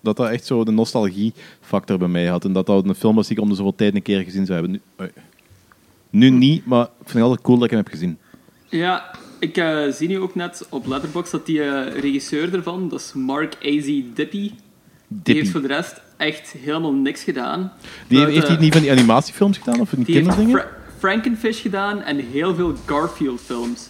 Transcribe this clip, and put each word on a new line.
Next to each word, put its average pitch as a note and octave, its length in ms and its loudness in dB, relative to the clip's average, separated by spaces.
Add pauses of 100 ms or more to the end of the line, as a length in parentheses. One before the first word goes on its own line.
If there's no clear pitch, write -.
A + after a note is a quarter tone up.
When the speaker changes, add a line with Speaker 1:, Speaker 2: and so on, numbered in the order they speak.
Speaker 1:
dat G#2+ 160 -2
dat A#2+ 120 0
echt A#2+ 160 -4
zo A#2 180 0
de A2 80 0
nostalgiefactor G#2 1300 -2
bij F2+ 100 0
mij F2 180 0
had. F2 200 -2
En F#2+ 80 0
dat F#2 120 0
dat G2 200 4
een F#2+ 100 0
film A2 200 2
was G#2+ 120 2
die G#2+ 100 -4
ik A2 60 -2
om G#2 60 0
de G2+ 60 0
zoveel G2 200 -2
tijd G#2 200 2
een G2 60 0
keer G2 220 -2
gezien F#2+ 220 -4
zou F2+ 140 -2
hebben. F#2 220 -4 (160)
Nu, F#2+ 80 -10
eh, - 60 -14 (960)
nu A#2+ 200 8
niet, C3 360 4
maar B2 180 4
ik A#2 60 -4 (140)
vind - 100 -16
het A2+ 100 4
altijd B2 180 2
cool B2 160 6
dat A#2+ 80 4
ik A2+ 60 0
hem A2+ 120 2
heb - 100 -6
gezien. E2 240 -6 (520)
Speaker 2:
Ja, F3 420 -2 (280)
ik, D#3+ 180 -4
eh, D#3+ 200 0 (140)
zie D#3 160 -4
nu F#3+ 120 -2
ook F#3+ 160 -6
net F3 340 -8
op B2+ 180 -8
Letterboxd D#3 440 -6
dat - 140 -6
die, D3+ 180 0
eh, C#3 360 -4
regisseur C#3+ 540 -2
ervan, F3 360 -4
dat C#3 100 -8
is - 140 -16
Mark C#3 400 -4 (120)
A D3 160 0
Z C#3+ 40 -8
Dippy, C#3 460 -4
die G3+ 220 -6 (540)
Speaker 1:
Dippy. A#2 320 0
Speaker 2:
heeft F#3 120 -2
voor E3 100 -4
de C3+ 60 -6
rest D3 340 -6 (160)
echt D3+ 360 -6 (100)
helemaal D3+ 300 -4
niks C3+ 300 -2
gedaan. D#3 480 -6 (360)
Speaker 1:
Die, B2 100 6
Speaker 2:
Buiten D3 180 6
Speaker 1:
heeft D#3 120 4
hij D#3 100 4
niet D#3 160 6
van D#3+ 80 8
die C#3 100 2
animatiefilms C3 680 4
gedaan A#3+ 220 -2
of G#3+ 100 0
van C#3 80 -4
die A#2+ 100 0
Speaker 2:
Die E3 80 2
heeft E3 120 4
Speaker 1:
kinderdingen? G#3+ 340 4
Speaker 2:
Fra-, - 140 -12 (220)
Frankenfish A3 640 -2
gedaan G3+ 400 -4
en C#3+ 180 -4 (120)
heel E3 240 0
veel E3+ 180 -2 (120)
Garfield-films. B2 1040 -4